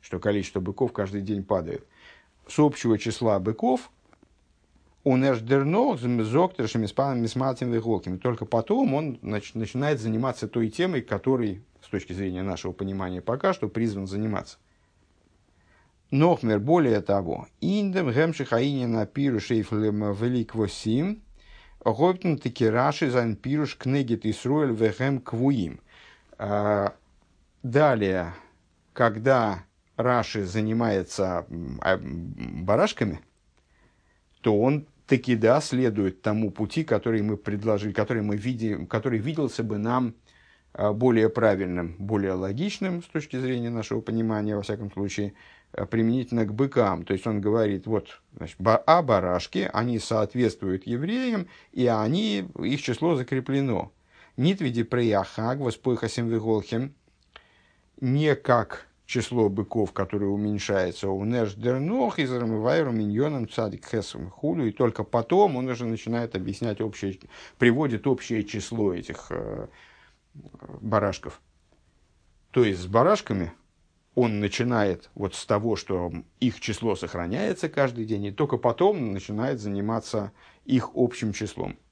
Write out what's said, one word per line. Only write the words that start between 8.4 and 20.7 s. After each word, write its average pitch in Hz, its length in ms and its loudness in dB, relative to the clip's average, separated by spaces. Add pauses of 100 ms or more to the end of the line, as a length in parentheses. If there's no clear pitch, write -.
потом 180 480 2
он 143 300 -2
нач-, 104 320 -6
начинает 127 440 -2
заниматься 113 500 -2
той 117 200 0
темой, 165 320 -2
которой, 110 640 -2 (180)
с - 60 -20
точки 95 240 -6
зрения 92 300 -4
нашего 95 300 -4
понимания, 95 500 -6
пока 143 320 0
что 110 140 -4
призван 101 380 -2
заниматься. 104 520 -6 (1500)
Нохмер, 135 500 4
более 127 400 4
того, 98 480 -2 (120)
индем 190 520 0
гемши 147 320 2
хаини 127 400 0
на 113 220 0
пиру 139 340 0
шейфлем 107 720 0
великвосим, 117 1080 -2 (640)